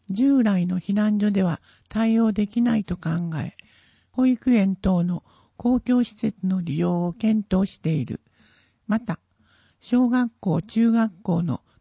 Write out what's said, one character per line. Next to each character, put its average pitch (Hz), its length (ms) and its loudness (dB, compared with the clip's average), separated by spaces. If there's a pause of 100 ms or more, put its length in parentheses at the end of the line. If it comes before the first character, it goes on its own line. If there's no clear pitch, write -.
(100)
従 262 320 2
来 190 240 2
の 180 140 -2
避 202 140 -4
難 208 240 0
所 208 120 2
で 196 120 0
は 175 180 -2 (280)
対 226 300 0
応 220 140 2
で 208 160 -2
き 240 120 -4
な 240 160 2
い 208 80 -2
と 175 120 -6
考 165 140 -6 (260)
え、 - 180 -6 (560)
保 254 160 0
育 254 260 0
園 196 240 2
等 180 280 0
の 175 180 -4 (340)
公 247 220 0
共 247 240 0
施 - 120 -6
設 - 320 -6
の 185 140 0
利 170 160 -4
用 175 300 0
を 175 60 -4
検 220 360 -2
討 190 200 0
し - 100 -20
て 160 120 -4
い 147 140 -2
る。 - 160 -10 (640)
ま 214 120 -2
た、 226 220 -8 (600)
小 247 280 2
学 247 320 0
校、 170 200 -2
中 226 300 0
学 226 320 -2
校 170 200 -2
の 151 200 -6 (180)